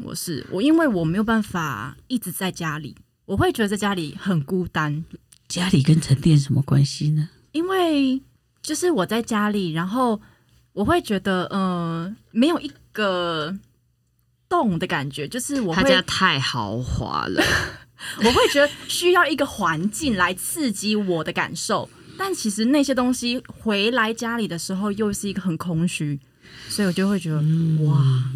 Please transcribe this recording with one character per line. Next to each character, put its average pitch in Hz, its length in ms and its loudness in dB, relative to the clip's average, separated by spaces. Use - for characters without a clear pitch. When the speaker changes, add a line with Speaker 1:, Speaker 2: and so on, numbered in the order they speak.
Speaker 1:
我 - 120 -12
是， - 360 -8
我 185 100 -2
因 302 160 4
为 330 120 4
我 180 160 2
没 165 120 0
有 214 80 2
办 220 180 2
法 139 540 -6
一 254 100 -2
直 185 140 -8
在 185 180 -4
家 160 280 -6
里， 143 180 -12
我 196 100 -4
会 349 160 4
觉 233 100 0
得 208 60 2
在 208 80 -2
家 202 180 0
里 156 260 -6
很 180 240 0
孤 180 240 -2
单。 151 360 -2
Speaker 2:
家 180 220 -2
里 156 140 4
跟 160 180 6
沉 135 200 2
淀 156 180 6
什 139 140 0
么 135 100 2
关 139 220 4
系 147 260 -2
呢？ 151 180 0
Speaker 1:
因 330 160 0
为 294 520 2
就 302 120 -4
是 359 160 2
我 196 160 2
在 226 160 0
家 208 260 0
里， 196 240 0
然 165 140 -2
后 226 340 0
我 202 120 -2
会 330 160 2
觉 202 200 -2
得， 190 240 0
呃， 175 680 -4
没 233 160 4
有 330 120 0
一 285 100 -10
个 175 640 -2
动 240 300 2
的 185 80 -4
感 147 240 -2
觉， 143 160 -8
就 247 140 -8
是 277 200 -4
我 185 120 -2
会 180 100 2
Speaker 3:
他 269 60 4
家 - 140 6
太 175 360 0
豪 113 400 -4
华 - 500 -2
了。 - 140 0
Speaker 1:
<laughs> - 400 -16
我 208 60 0
会 339 280 6
觉 285 80 4
得 294 80 6
需 349 240 2
要 349 140 6
一 311 80 0
个 277 120 0
环 175 440 -2
境 247 260 -2
来 180 180 2
刺 277 360 -4
激 208 260 -2
我 180 260 0
的 170 100 -6
感 165 220 -4
受， 170 340 -4
但 381 160 -4
其 220 160 -4
实 220 160 -2
那 285 160 4
些 269 120 0
东 254 200 2
西 240 320 -4
回 214 460 -2
来 226 200 0
家 226 240 -4
里 214 120 -2
的 165 100 -6
时 190 160 -6
候 202 160 -2
又 208 220 -2
是 202 160 -6
一 190 40 -4
个 180 80 -6
很 175 160 -2
空 170 300 -2
虚， 147 320 -4
所 208 160 -2
以 190 40 2
我 175 40 0
就 190 160 0
会 202 120 0
觉 165 100 -4
得， 156 100 0
Speaker 2:
嗯， 160 460 2
Speaker 1:
哇。 139 160 4